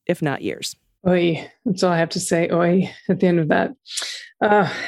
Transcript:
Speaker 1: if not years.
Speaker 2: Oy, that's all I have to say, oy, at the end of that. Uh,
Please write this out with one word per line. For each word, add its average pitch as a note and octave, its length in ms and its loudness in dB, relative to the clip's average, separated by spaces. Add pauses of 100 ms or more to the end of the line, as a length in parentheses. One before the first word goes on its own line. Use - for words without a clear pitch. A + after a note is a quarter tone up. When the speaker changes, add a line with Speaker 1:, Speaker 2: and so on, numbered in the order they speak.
Speaker 1:
if F3 160 -2
not C#3 180 -2
years. - 340 -8 (320)
Speaker 2:
Oy, F3 400 2 (180)
that's - 180 -2
all F3+ 80 4
I E3+ 80 2
have E3 100 0
to F3+ 100 -6
say, E3+ 320 0
oy, F3 400 2 (160)
at F#3 120 0
the F#3 80 2
end F3 120 4
of D#3 100 0
that. - 240 0 (680)
Uh, G#3 320 2 (140)